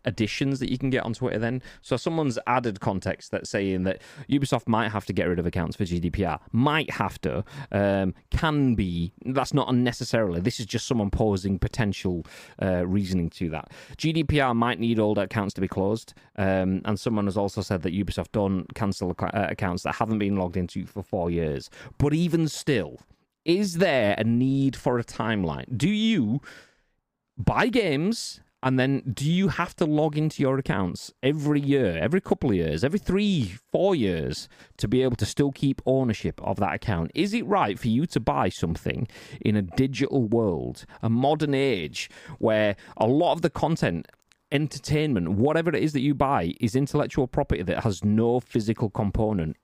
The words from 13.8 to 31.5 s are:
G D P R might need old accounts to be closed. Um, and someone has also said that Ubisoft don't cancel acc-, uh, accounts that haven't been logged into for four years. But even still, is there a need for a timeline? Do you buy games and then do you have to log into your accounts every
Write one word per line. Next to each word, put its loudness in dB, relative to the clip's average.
G 0
D 2
P 2
R 2
might 0
need 2
old 2
accounts -2
to -8
be 0
closed. -2
Um, 2
and -2
someone 0
has -2
also -2
said -2
that -2
Ubisoft -4
don't 0
cancel -2
acc-, -4
uh, 0
accounts -4
that -4
haven't 0
been 0
logged -2
into -4
for -10
four -4
years. -2
But 2
even 2
still, -2
is 0
there 4
a 0
need 2
for 0
a -2
timeline? -2
Do 2
you 2
buy 2
games 0
and 2
then 2
do 0
you 4
have -4
to 2
log 2
into 0
your 2
accounts -2
every 2